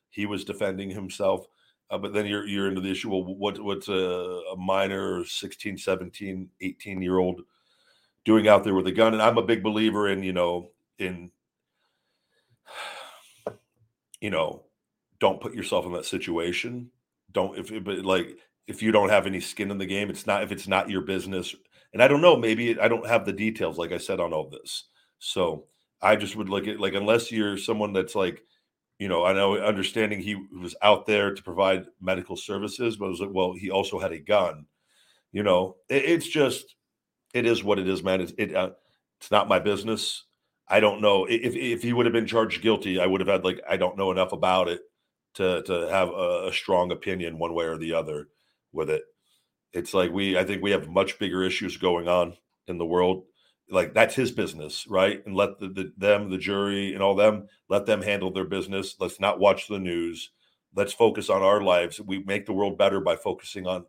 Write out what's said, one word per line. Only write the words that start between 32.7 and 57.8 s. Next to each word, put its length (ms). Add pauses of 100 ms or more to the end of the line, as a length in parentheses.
but 100
it 40
was 100
like, 120
well, 220
he 160
also 280
had 140
a 60
gun. 480 (640)
You 100
know, 340 (120)
it, 160
it's 240
just, 480 (560)
it 140
is 180
what 140
it 100
is, 140
man. 180
It's, 160
it, 180
uh, 160 (480)
it's 120
not 180
my 100
business. 640 (440)
I 120
don't 200
know. 260
I-, 40
if, 260
if 260
he 100
would 140
have 60
been 140
charged 360
guilty, 380
I 60
would 140
have 80
had, 160
like, 240
I 100
don't 180
know 140
enough 220
about 360
it 140 (520)
to, 280
to 280
have 200
a, 380
a 40
strong 400
opinion 460
one 160
way 100
or 140
the 160
other 340 (440)
with 180
it. 140 (680)
It's 220
like, 180
we, 240
I 80
think 180
we 100
have 160
much 300
bigger 240
issues 360
going 280
on 300 (300)
in 100
the 80
world. 400 (480)
Like, 220
that's 220
his 160
business, 560
right? 360
And 120
let 240
the, 80
the, 280
them, 320
the 100
jury 540
and 80
all 140
them, 320 (220)
let 180